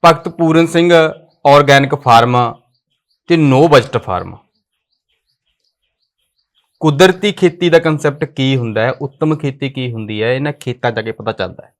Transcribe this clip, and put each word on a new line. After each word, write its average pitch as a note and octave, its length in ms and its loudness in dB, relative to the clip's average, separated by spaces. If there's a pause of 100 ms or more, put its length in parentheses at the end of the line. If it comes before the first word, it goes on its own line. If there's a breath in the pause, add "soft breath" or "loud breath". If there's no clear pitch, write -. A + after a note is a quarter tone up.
ਭਗਤ E3 240 2
ਪੂਰਨ E3 380 0
ਸਿੰਘ E3+ 260 0 (540)
ਆਰਗੈਨਿਕ C#3 480 4
ਫਾਰਮ A#2+ 600 2 (760)
ਤੇ E3+ 80 2
no C#3 280 2
budget C#3+ 340 2
ਫਾਰਮ। F2+ 380 -8 (2500)
ਕੁਦਰਤੀ F3+ 520 2
ਖੇਤੀ F3 380 -2
ਦਾ E3 80 4
ਕਾਨਸੈਪਟ D3+ 460 -2
ਕੀ C3+ 320 -4
ਹੁੰਦਾ A2 260 -4
ਹੈ, A#2+ 80 -2
ਉੱਤਮ D3+ 460 -6
ਖੇਤੀ C#3 320 -8
ਕੀ C3 240 -8
ਹੁੰਦੀ G#2+ 300 -8
ਹੈ, A#2+ 120 -2
ਇਹਨਾਂ D3 180 -6
ਖੇਤਾਂ B2 400 -8
'ਚ - 20 -8
ਜਾ A2 80 -6
ਕੇ A2 100 -8
ਪਤਾ A2+ 200 -8
ਚੱਲਦਾ - 340 -10
ਹੈ। - 140 -20